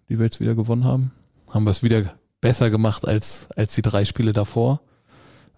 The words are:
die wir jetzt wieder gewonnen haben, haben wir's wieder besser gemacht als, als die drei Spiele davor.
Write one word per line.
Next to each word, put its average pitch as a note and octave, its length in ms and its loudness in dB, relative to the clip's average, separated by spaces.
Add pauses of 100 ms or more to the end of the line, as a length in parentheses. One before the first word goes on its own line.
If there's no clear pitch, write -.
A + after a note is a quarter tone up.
die A2+ 120 -4
wir A2+ 60 2
jetzt - 140 -4
wieder A2+ 160 0
gewonnen A#2 300 0
haben, C3 260 0 (380)
haben G#2+ 160 0
wir's G2+ 160 2
wieder A2 320 2 (260)
besser A#2 300 2
gemacht A2 380 0
als, - 480 -4
als - 180 -2
die A#2 80 0
drei G2+ 240 0
Spiele A2 260 0
davor. A#2 480 0 (800)